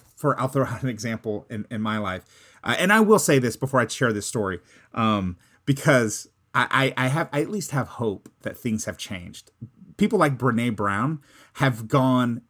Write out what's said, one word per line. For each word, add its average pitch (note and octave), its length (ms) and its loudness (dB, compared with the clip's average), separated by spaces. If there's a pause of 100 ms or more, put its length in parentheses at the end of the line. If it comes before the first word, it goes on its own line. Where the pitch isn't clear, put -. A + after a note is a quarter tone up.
(140)
for, C#3 240 0
I'll C3 80 0
throw C3 200 0
out A#2+ 180 -8
an C3 40 0
example A2+ 600 -6
in, G#2+ 180 -8
in A2 120 -6
my A2 180 -2
life. F#2 260 -6 (380)
Uh, A#2+ 160 -2
and F#3 140 2
I A3 80 6
will G#3 180 6
say C#3 220 4
this A#2+ 160 0
before C3 240 0
I A2+ 80 2
share A#2+ 240 0
this G#2 140 -4
story, F#2+ 340 -4 (340)
um, G#2 420 0 (280)
because B2 640 2 (260)
I, B2+ 420 2
I, C3 100 0
I - 20 0
have, D#3 240 -2
I D3 80 -2
at D#3+ 100 -2
least G#3 220 -6
have C3 160 -2
hope G#2+ 400 -6 (140)
that - 140 -8
things A2 280 -4
have G2 140 -8
changed. - 520 -12 (460)
People G#3+ 220 2
like D3 180 4
Brené A#2+ 380 0
Brown G#2+ 460 -2 (340)
have A2+ 340 0
gone, B2+ 600 2